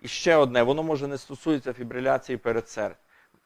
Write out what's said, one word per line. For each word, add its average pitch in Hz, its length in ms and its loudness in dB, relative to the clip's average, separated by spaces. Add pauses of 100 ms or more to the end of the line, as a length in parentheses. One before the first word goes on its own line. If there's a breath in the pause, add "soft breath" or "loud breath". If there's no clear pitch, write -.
І 123 60 -14
ще 165 280 2
одне, 123 280 6
воно, 147 200 0
може, 143 240 -4
не 139 100 -8
стосується 139 560 -4
фібриляції 127 640 -4
передсердь. 113 600 -4 (480 soft breath)